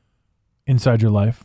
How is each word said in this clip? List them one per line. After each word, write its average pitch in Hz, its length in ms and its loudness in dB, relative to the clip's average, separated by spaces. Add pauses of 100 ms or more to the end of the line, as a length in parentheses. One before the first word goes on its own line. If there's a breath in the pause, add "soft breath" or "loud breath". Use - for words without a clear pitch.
(640)
inside 120 360 0
your 113 80 2
life, 104 340 -2